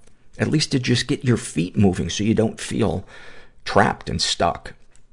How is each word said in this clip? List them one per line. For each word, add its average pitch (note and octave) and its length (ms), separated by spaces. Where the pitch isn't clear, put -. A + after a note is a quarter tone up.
at A2 100
least D#3 240
to C#3+ 60
just B2 300
get C#3 160
your A#2+ 140
feet - 360
moving F2 360
so - 120
you G#2+ 120
don't G#2+ 260
feel F#2+ 460
trapped - 460
and - 100
stuck. - 540